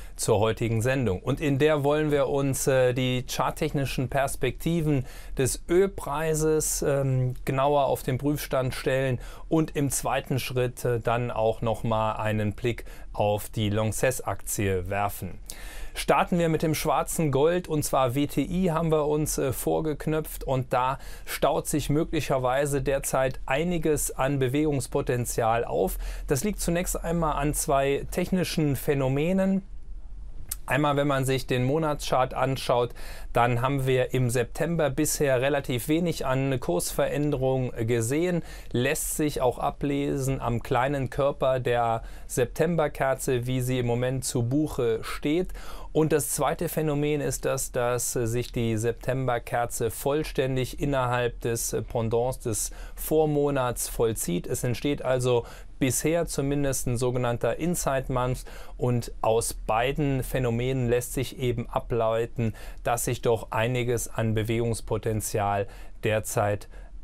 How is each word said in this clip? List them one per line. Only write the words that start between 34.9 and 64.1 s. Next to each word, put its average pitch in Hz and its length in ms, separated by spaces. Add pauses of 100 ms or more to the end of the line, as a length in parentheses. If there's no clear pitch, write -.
relativ 135 480
wenig 160 380
an 135 340
Kursveränderung 143 1120 (140)
gesehen. 143 560 (280)
Lässt 127 460
sich 151 240
auch 123 180
ablesen 143 840
am 117 220
kleinen 131 480
Körper 139 480
der 117 440 (260)
Septemberkerze, 143 1160
wie 131 140
sie 127 200
im 120 60
Moment 127 380
zu 123 200
Buche 123 580
steht. 156 460 (440)
Und 156 200
das 147 180
zweite 151 380
Phänomen 147 520
ist 135 240
das, 135 280
dass 120 400
sich 120 400
die 113 240
Septemberkerze 120 1120
vollständig 131 880
innerhalb 123 600
des 123 360 (120)
Pendants 117 500
des - 320 (240)
Vormonats 143 920
vollzieht. 123 580
Es - 160
entsteht 135 420
also 123 420 (340)
bisher 156 460
zumindest 139 600
ein 123 120
sogenannter 123 580
Inside 147 560
Month, 127 320 (320)
und 123 360 (100)
aus 113 320
beiden 135 680
Phänomenen 123 680
lässt 123 240
sich 123 240
eben 120 320
ableiten, 113 840 (300)
dass 120 220
sich 127 160
doch 117 280
einiges 120 560
an 113 280